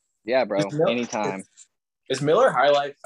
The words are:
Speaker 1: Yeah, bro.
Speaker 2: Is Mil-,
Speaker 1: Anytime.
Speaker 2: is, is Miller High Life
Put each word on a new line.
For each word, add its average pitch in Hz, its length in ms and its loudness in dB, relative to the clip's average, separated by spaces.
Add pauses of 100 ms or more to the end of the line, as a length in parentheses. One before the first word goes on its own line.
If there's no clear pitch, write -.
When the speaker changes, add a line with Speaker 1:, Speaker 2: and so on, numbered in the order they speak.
(240)
Speaker 1:
Yeah, 123 200 0
bro. 101 160 -2
Speaker 2:
Is 101 120 -2
Mil-, 156 160 0
Speaker 1:
Anytime. 110 520 -4
Speaker 2:
is, - 80 -18 (600)
is 131 140 -4
Miller 180 280 4
High 131 200 2
Life 143 360 0